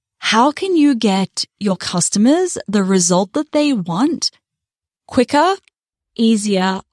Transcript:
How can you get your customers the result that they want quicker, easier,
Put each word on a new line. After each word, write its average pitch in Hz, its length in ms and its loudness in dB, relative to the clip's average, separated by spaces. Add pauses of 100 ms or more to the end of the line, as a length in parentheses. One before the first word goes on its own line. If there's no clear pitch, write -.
(180)
How 247 340 0
can 370 240 -4
you 285 180 4
get 196 520 -2 (120)
your 196 200 -2
customers 254 800 0 (100)
the 202 160 0
result 185 480 0
that 302 220 -4
they 294 180 0
want 202 580 -2 (800)
quicker, 294 480 0 (600)
easier, 202 640 0 (120)